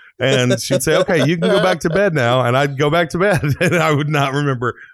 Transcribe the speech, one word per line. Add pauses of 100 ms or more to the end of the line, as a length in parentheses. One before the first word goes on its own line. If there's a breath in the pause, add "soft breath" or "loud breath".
(200 loud breath)
And
she'd
say,
"Okay,
you
can
go
back
to
bed
now."
And
I'd
go
back
to
bed
<laughs>
and
I
would
not
remember (180 loud breath)